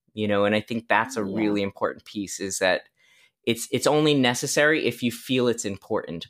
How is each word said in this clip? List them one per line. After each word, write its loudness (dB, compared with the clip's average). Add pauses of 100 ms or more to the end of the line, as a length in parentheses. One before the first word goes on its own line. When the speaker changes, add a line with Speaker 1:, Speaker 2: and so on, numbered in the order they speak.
(120)
Speaker 1:
you -4
know, 2
and 2
I 2
think -6
that's 2
a -2
Speaker 2:
Yeah. -4
Speaker 1:
really 2
important -4
piece -10
is -6
that 2 (600)
it's, -2
it's -2
only 4
necessary 2
if -2
you 0
feel 0
it's -2
important, -8